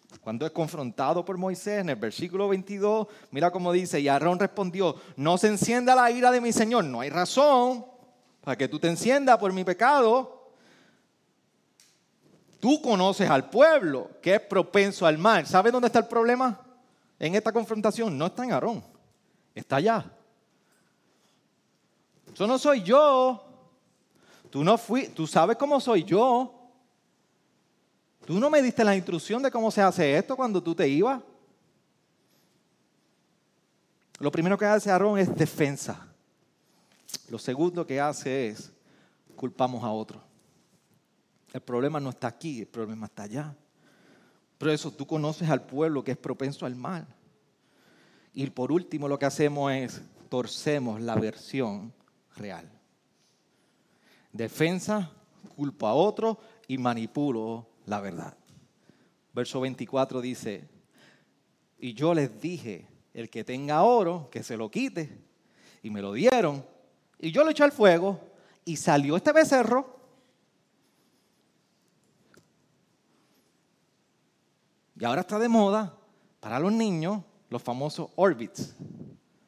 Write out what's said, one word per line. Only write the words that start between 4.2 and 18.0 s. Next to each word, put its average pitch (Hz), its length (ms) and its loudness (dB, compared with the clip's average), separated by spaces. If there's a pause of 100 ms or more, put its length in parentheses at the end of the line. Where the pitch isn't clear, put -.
respondió, 185 560 -2 (220)
"No 156 200 2
se 214 120 4
encienda 247 480 2
la 247 160 6
ira 247 180 4
de 247 100 2
mi 233 120 -2
señor". 226 320 2
No 123 160 -6
hay 139 100 -4
razón 247 760 2 (580)
para 131 140 -4
que 131 120 -2
tú 147 100 -6
te 165 80 0
enciendas 240 520 4
por 190 140 0
mi 185 120 -4
pecado. 240 880 2 (2000)
Tú 302 200 4
conoces 190 480 2
al 139 220 2
pueblo 214 580 4 (140)
que 185 140 4
es 214 40 2
propenso 196 640 2
al 156 140 6
mal. 185 260 4
¿Sabes 190 280 4
dónde 247 140 0
está 233 120 4
el 226 80 2
problema? 240 540 0 (580)
En 160 160 -2
esta 214 180 0
confrontación 214 640 -2